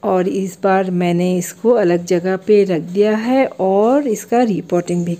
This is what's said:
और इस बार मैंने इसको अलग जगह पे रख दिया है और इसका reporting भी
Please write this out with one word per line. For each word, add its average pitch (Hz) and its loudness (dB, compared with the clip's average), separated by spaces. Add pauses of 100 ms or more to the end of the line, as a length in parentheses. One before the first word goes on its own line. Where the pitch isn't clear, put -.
और 185 0
इस 190 -6
बार 190 0
मैंने 180 0
इसको - -4
अलग 175 0
जगह 185 0
पे 202 4
रख 180 -2
दिया 202 0
है 254 0 (140)
और 214 2
इसका 233 -2
reporting 175 -2
भी 170 -4